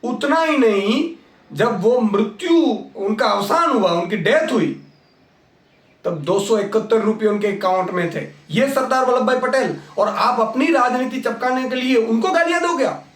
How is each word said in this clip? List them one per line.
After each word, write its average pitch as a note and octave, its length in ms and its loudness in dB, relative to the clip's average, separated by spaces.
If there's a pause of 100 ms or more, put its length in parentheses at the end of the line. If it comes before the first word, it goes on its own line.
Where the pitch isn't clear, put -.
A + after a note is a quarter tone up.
उतना C#4 380 0
ही D#4 160 0
नहीं, A3+ 580 0 (380)
जब F#3+ 280 0
वो B3 180 4
मृत्यु, A3 560 0 (400)
उनका G#3+ 300 -2
अवसान G#3 440 2
हुआ, G3+ 220 2
उनकी F3 260 -2
डेथ C4 340 2
हुई, D#3 340 -2 (1200)
तब E3+ 120 -4
दो E3+ 220 -2
सौ A3 180 0
इकहत्तर G#3+ 400 0
रुपये G#3+ 320 0
उनके G#3 180 0
अकाउंट F#3 440 0
में F3 240 -4
थे। D3 120 -8 (240)
ये C4+ 220 0
सरदार C4 320 0
वल्लभ B3+ 180 2
भाई A#3+ 160 2
पटेल, B3 400 -2 (180)
और G3 100 2
आप A#3+ 320 0
अपनी B3 320 0
राजनीति B3+ 500 0
चपकाने B3+ 480 -4
के B3+ 60 -4
लिए B3+ 200 0
उनको A3+ 360 2
गालियां E4+ 300 2
दो E4+ 160 0
क्या? - 260 -2 (120)